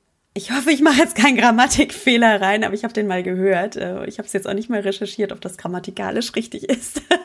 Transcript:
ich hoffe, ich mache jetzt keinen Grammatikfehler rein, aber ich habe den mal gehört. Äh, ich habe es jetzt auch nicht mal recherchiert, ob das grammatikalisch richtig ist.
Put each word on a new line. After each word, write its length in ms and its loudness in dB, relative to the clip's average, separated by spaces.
ich 140 -10
hoffe, 220 0
ich 100 2
mache 160 6
jetzt 160 4
keinen 220 4
Grammatikfehler 1040 4
rein, 240 0
aber 100 -4
ich 80 -6
habe 100 -6
den 140 -2
mal 160 -2
gehört. 540 0
Äh, 300 -6
ich 120 -12
habe 80 -12
es 60 -14
jetzt 160 -4
auch 60 -4
nicht 140 -6
mal 120 -2
recherchiert, 500 -4
ob 100 -12
das 160 -12
grammatikalisch 760 -6
richtig 340 -8
ist. 340 -4